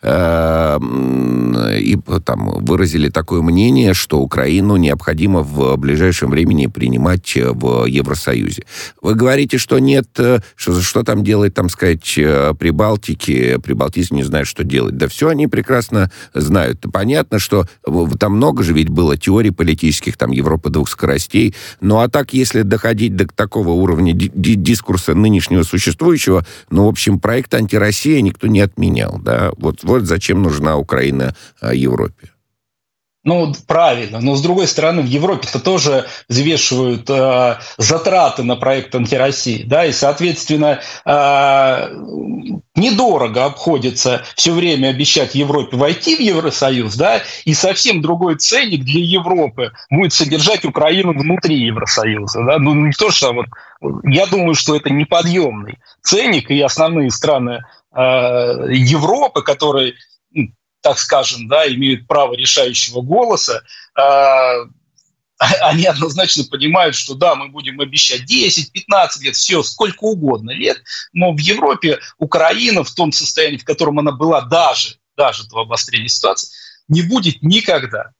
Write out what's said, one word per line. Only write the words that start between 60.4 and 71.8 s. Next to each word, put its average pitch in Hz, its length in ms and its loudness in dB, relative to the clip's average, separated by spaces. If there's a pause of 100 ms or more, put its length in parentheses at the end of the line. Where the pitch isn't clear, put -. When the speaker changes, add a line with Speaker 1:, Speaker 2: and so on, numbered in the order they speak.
Speaker 2:
так 143 180 2
скажем, 127 480 -2
да, 147 200 2
имеют 127 400 -2
право 139 280 2
решающего 123 640 -2
голоса, 165 640 0 (360)
э, 135 680 4 (720)
<laughs> 135 220 2
они 160 240 2
однозначно 156 600 -2
понимают, 151 500 0
что - 180 -8
да, 147 220 2
мы 139 140 -12
будем 135 300 -14
обещать 131 460 -2
десять, 180 460 -2
пятнадцать 180 520 0
лет, 135 120 -4
всё, 170 280 0
сколько - 420 -4
угодно 131 460 -2
лет, 185 300 -2 (320)
но 175 200 2
в 147 40 -4
Европе 170 600 0 (180)